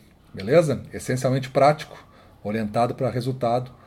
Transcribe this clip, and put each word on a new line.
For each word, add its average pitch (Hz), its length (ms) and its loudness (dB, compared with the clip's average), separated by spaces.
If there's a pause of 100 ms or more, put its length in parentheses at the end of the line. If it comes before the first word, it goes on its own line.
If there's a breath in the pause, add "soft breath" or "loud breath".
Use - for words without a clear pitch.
(320)
Beleza? 120 500 2 (120)
Essencialmente 127 560 -2
prático, 143 520 2 (400 loud breath)
orientado 110 520 -2
pra 123 160 -2
resultado. 127 600 -2 (160 loud breath)